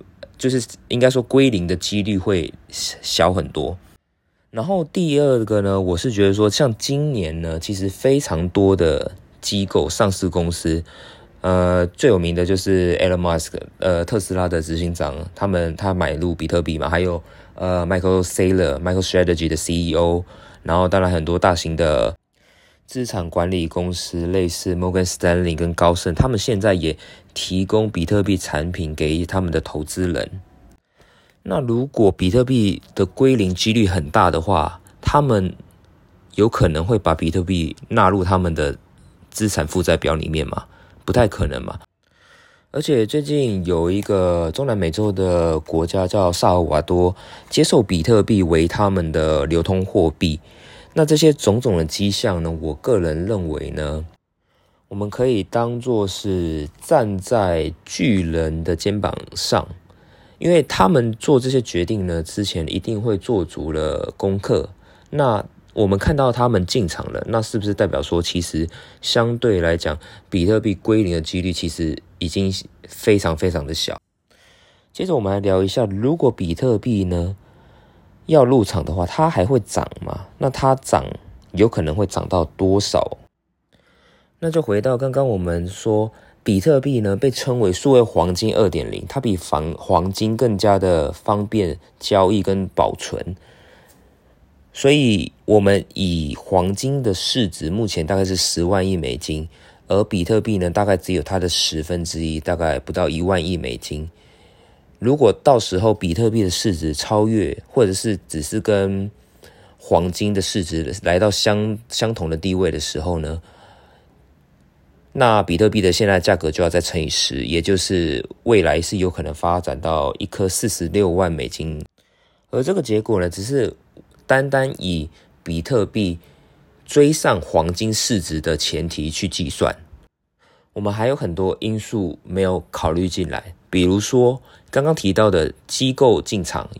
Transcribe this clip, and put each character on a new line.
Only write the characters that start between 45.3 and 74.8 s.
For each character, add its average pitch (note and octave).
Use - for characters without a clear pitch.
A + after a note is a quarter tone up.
国 E2
家 F#2
叫 F#2
萨 F#2+
尔 F2+
瓦 D#2
多， F2+
接 -
受 D3+
比 F2
特 G#2+
币 G2+
为 E2
他 G2+
们 F2
的 D#2
流 E2
通 F#2
货 F2
币。 D#2
那 D#3+
这 D3+
些 D#3
种 G#2+
种 A2+
的 E2
迹 G2+
象 F#2+
呢， E2
我 D#2
个 B2
人 E2
认 F#2+
为 D2
呢， D2+
我 G2+
们 G2+
可 B2+
以 A2
当 A#2
作 A2
是 E2+
站 A2
在 F2
巨 G#2+
人 D#2+
的 E2+
肩 G2+
膀 -
上， -
因 D#3+
为 E3
他 -
们 A#2+
做 C3+
这 C3
些 C3
决 F2
定 F#2+
呢， E2
之 G2+
前 E2+
一 F2+
定 G#2+
会 G#2+
做 F#2+
足 D#2
了 D#2
功 G2
课。 G2
那 C3
我 G#2
们 G2
看 D3+
到 C3+
他 B2
们 G2+
进 F#2
场 -
了， -
那 A2+
是 A2
不 G2
是 G2+
代 G2
表 C#2
说， E2+
其 F2
实 E2
相 A#2+
对 G#2+
来 E2+
讲， D#2
比 F2
特 A2
币 G2+
归 A2
零 F2
的 E2
几 E2+
率 F2+
其 E2+
实 D#2+
已 F2
经 F#2+
非 -
常 E2
非 F#2
常 E2
的 D2
小？ -